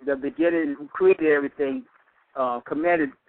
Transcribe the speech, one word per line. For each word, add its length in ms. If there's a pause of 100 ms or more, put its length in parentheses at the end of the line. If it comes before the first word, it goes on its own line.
the 100
beginning, 600
who 100
created 440
everything, 520 (520)
uh, 320
commanded, 440 (180)